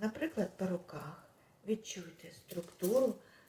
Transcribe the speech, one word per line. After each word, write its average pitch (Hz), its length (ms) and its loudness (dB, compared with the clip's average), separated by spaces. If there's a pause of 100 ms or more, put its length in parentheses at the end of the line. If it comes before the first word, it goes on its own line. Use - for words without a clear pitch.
наприклад, 220 560 0
по 190 100 0
руках. 151 560 -6 (460)
Відчуйте 175 640 -4
структуру 202 840 2 (340)